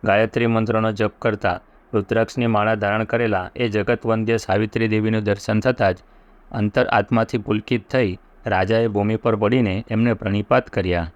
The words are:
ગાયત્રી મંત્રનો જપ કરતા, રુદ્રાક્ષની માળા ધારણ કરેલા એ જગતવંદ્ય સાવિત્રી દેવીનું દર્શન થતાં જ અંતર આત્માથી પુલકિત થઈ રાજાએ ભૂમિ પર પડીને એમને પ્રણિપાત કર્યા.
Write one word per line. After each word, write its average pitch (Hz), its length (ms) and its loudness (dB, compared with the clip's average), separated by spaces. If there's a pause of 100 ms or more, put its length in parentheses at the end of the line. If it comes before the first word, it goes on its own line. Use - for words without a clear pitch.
ગાયત્રી 110 440 2
મંત્રનો 110 440 0
જપ 104 280 -2
કરતા, 104 420 -2 (320)
રુદ્રાક્ષની 113 540 0
માળા 110 280 2
ધારણ 104 280 0
કરેલા 107 520 -2
એ 120 120 -2
જગતવંદ્ય 110 720 0
સાવિત્રી 110 500 0
દેવીનું 107 360 0
દર્શન 104 360 0
થતાં 107 340 2
જ 95 40 -6 (540)
અંતર 104 360 0
આત્માથી 113 500 0
પુલકિત 107 520 -2
થઈ 107 300 0 (260)
રાજાએ 110 420 2
ભૂમિ 104 280 0
પર 110 200 0
પડીને 107 540 0
એમને 113 240 2
પ્રણિપાત 104 540 0
કર્યા. 87 480 -2